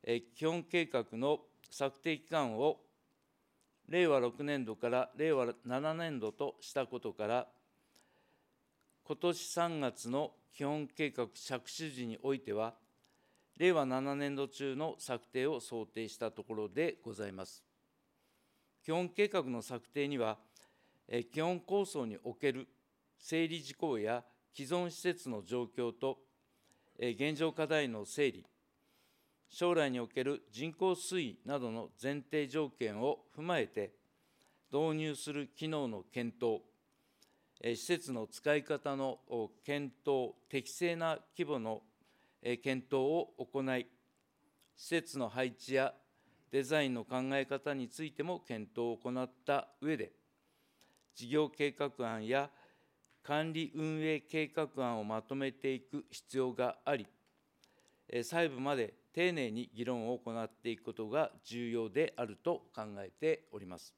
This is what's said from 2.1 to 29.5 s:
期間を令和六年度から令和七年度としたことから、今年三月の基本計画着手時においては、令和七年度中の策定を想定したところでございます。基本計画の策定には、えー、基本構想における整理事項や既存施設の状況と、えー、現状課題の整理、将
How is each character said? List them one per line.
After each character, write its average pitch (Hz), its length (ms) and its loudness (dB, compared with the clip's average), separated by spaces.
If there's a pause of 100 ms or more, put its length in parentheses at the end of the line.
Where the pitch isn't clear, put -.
期 - 100 -18
間 135 280 2
を 143 240 4 (1080)
令 175 180 4
和 147 120 6
六 123 240 2
年 143 220 0
度 110 120 -4
か 120 120 0
ら 123 280 2
令 156 160 4
和 123 200 4 (120)
七 139 300 0
年 165 240 -2
度 107 140 -2
と - 280 -4
し - 120 -14
た 135 140 0
こ 123 140 -6
と 110 120 -4
か 107 140 -4
ら、 120 200 2 (1600)
今 151 120 -6
年 175 300 0
三 170 340 0
月 120 300 -2
の 139 220 0 (200)
基 - 120 -8
本 147 240 -2
計 151 220 -2
画 120 240 -4
着 - 320 -6
手 160 240 -8
時 127 160 -6
に 113 160 -6
お 139 120 2
い 131 60 -2
て 113 120 -6
は、 110 220 0 (840)
令 180 160 6
和 151 140 6
七 131 280 0
年 143 200 -2
度 139 140 -2
中 135 280 -4
の 151 220 -4
策 - 300 -6
定 127 180 0
を 147 140 0
想 113 260 -6
定 110 220 -6
し - 100 -12
た 113 120 0
と 107 140 -12
こ 117 100 -8
ろ 107 140 0
で 143 340 0
ご 113 120 -8
ざ 101 120 -4
い 98 60 -6
ま 95 140 -8
す。 - 180 -18 (1160)
基 160 100 -4
本 180 160 2
計 202 200 2
画 196 160 2
の 120 180 -4
策 - 260 -8
定 139 200 0
に 143 100 -2
は、 110 200 0 (680)
え 120 120 0
ー、 120 40 -6
基 147 160 -4
本 175 200 0
構 196 260 2
想 143 200 -2
に 107 160 -6
お 120 120 -6
け 139 180 2
る 127 160 -6 (500)
整 165 300 0
理 160 140 -4
事 135 120 -12
項 143 240 0
や 113 240 0 (320)
既 139 140 -8
存 175 220 0
施 170 100 -12
設 175 280 -2
の 110 140 -4
状 120 220 0
況 120 280 -2
と、 135 260 -2 (800)
え 123 100 0
ー、 120 220 0
現 151 80 -4
状 160 140 2
課 156 140 0
題 147 220 4
の 107 160 -4
整 139 260 2
理、 90 160 -16 (1000)
将 175 260 2